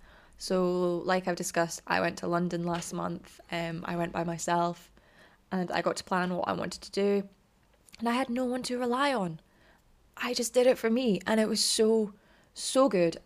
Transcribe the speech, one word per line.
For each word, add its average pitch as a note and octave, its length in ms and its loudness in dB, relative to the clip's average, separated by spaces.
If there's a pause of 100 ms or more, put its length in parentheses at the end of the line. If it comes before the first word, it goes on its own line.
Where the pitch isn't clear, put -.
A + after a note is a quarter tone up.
(360)
So, F3+ 680 0
like F#3 240 0
I've F3 80 -2
discussed, E3+ 500 -2
I F3+ 140 2
went F#3 180 0
to F#3 80 -6
London F3 400 0
last E3+ 260 -4
month. F3 480 -8 (120)
Um, E3+ 340 -6
I - 80 -4
went E3+ 180 -2
by G3+ 120 -2
myself E3+ 640 -2 (600)
and F#3 180 -2
I E3+ 100 0
got F3 180 0
to - 60 -10
plan F3+ 300 0
what - 140 -4
I - 60 0
wanted - 280 -8
to - 80 -16
do. G3+ 380 0 (720)
And A3+ 80 -2
I A#3+ 60 0
had C4 140 -2
no B3 160 -2
one B3 200 -4
to B3 120 -4
rely B3+ 380 0
on. F3 240 -2 (800)
I A#3+ 180 -4
just A#3+ 180 -4
did B3 140 6
it B3+ 120 6
for A3+ 120 0
me, A3+ 360 2
and A3 120 2
it A3 100 4
was G#3 140 0
so, A3 500 2 (420)
so C4 340 2
good E3+ 380 2